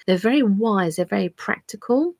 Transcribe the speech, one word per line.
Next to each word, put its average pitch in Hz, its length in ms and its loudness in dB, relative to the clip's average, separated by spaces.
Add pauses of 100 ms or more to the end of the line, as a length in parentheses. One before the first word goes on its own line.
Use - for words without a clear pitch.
They're 185 100 2
very 240 280 2
wise, 196 500 2
they're 180 120 -2
very 190 240 -2
practical. - 880 -4